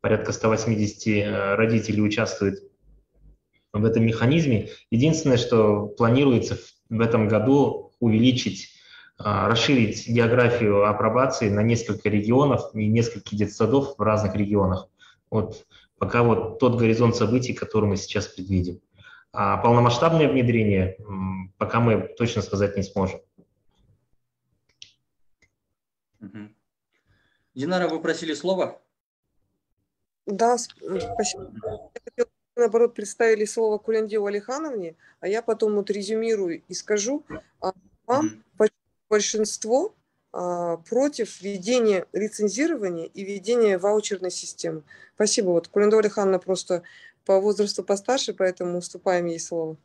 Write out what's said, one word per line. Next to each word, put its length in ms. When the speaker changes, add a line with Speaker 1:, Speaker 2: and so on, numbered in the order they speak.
Speaker 1:
порядка 300
ста 180
восьмидесяти, 760
э, 300
родителей 480
участвует 560
в 100
этом 220
механизме. 640
Единственное, 460
что 500
планируется 680
в, 40
в 120
этом 260
году 720
увеличить, 720
э, 40
расширить 600
географию 800
апробации 600
на 140
несколько 460
регионов 680
и 120
несколько 480
детсадов 640
в 40
разных 340
регионах. 540
Вот 360
пока 240
вот 360
тот 200
горизонт 360
событий, 380
который 320
мы 120
сейчас 300
предвидим. 540
А 240
полномасштабное 680
внедрение, 720
м, 600
пока 200
мы 280
точно 240
сказать 340
не 80
сможем. 380
Speaker 2:
Мгм. 360
Динара, 340
вы 140
просили 320
слово? 480
Speaker 3:
Да, 320
сп-, 240
э, 180
спасибо. 380
Я 420
хотела, 220
наоборот, 400
представили 500
слово 320
Куленде 420
Уалихановне, 760
а 80
я 140
потом 340
вот 160
резюмирую 760
и 60
скажу, 520
а, 140
вам 200
Speaker 2:
Мгм. 180
Speaker 3:
по-, 100
большинство, 840
а, 460
против 640
введения 720
лицензирования 920
и 180
введения 520
ваучерной 540
системы. 520
Спасибо. 340
Вот 180
Куленде 300
Уалихановна 420
просто 440
по 160
возрасту 420
постарше, 500
поэтому 440
уступаем 480
ей 140
слово. 460